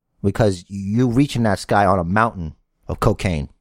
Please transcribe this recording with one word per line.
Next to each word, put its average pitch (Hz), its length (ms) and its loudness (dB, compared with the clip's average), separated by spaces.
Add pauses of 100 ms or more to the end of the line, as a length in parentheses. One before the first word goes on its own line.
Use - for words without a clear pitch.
(220)
Because 98 460 0
you 101 400 -2
reaching 127 340 0
that 101 160 0
sky 101 260 0
on 95 140 4
a 87 60 -2
mountain 95 500 -2 (340)
of - 120 -8
cocaine. 90 500 -2 (100)